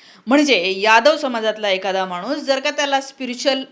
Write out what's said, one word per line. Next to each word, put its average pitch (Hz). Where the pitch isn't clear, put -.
म्हणजे 220
यादव 233
समाजातला 220
एखादा 190
माणूस 185
जर 269
का 294
त्याला 277
स्पिरिच्युअल 262